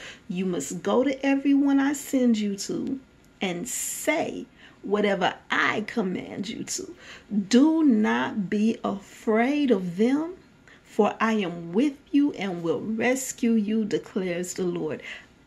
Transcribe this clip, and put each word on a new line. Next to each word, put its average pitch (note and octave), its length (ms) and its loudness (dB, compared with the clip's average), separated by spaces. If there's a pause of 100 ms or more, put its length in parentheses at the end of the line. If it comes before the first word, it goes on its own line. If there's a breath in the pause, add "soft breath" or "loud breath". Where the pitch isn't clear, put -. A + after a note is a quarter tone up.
(280 loud breath)
You F#3 180 -4
must F3 380 -4
go A3 200 2
to C#4 220 -2
everyone C#4 540 4
I C#4 140 2
send B3 440 2
you G#3 200 -2
to - 420 -6 (400)
and F3+ 280 -4
say - 800 -4 (360 loud breath)
whatever G3 540 0 (140)
I A#3+ 380 0
command G3 600 -4
you - 140 -8
to. - 300 -8 (560 loud breath)
"Do D#4+ 340 6
not A3+ 640 2
be G#3+ 340 0
afraid A#3 880 0
of F#3 240 0
them, C#4+ 400 2 (480 loud breath)
for - 360 0
I A3 140 2
am E3+ 380 -4
with C#4 240 2 (160)
you C#4+ 220 2
and F3+ 280 -6
will E3 200 0
rescue A#3 720 0
you," G#3+ 320 2
declares F3 680 -4
the F#3 100 -4
Lord. E3 380 -4 (460 loud breath)